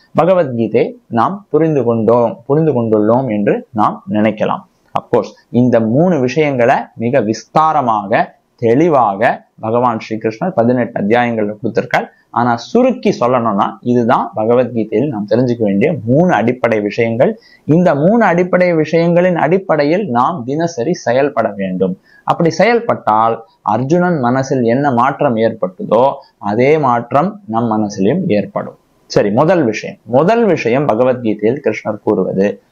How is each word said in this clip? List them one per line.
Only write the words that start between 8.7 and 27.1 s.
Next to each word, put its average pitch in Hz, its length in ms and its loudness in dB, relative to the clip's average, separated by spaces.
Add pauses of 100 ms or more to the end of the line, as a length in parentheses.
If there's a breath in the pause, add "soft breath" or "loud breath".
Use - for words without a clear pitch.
பகவான் 117 400 -2 (100)
ஸ்ரீகிருஷ்ணர் 110 400 -6
பதினெட்டு 120 520 0
அத்தியாயங்கள்ல 110 640 0
கொடுத்திருக்கார். - 420 -4 (240 soft breath)
ஆனா 120 260 -2
சுருக்கி 247 640 0
சொல்லணும்னா 117 520 0 (100)
இதுதான் 123 540 0
பகவத்கீதையில் 113 720 0
நாம் 107 220 -6
தெரிஞ்சுக்க 120 340 0
வேண்டிய 107 320 0 (100)
மூணு 156 280 2
அடிப்படை 113 480 0
விஷயங்கள். 117 580 -2 (260 loud breath)
இந்த 170 300 2
மூணு 202 300 2
அடிப்படை 180 480 2
விஷயங்களின் 170 640 2
அடிப்படையில் 160 760 0
நாம் 127 360 0
தினசரி 156 480 -4
செயல்பட 123 600 -2
வேண்டும். 92 440 -4 (240 soft breath)
அப்படி 160 260 0
செயல்பட்டால் 117 920 0 (180 soft breath)
அர்ஜுனன் 147 580 0
மனசில் 131 440 0
என்ன 131 280 0
மாற்றம் 131 440 0
ஏற்பட்டதோ 110 800 0 (240 loud breath)
அதே 123 400 2
மாற்றம் 135 680 -2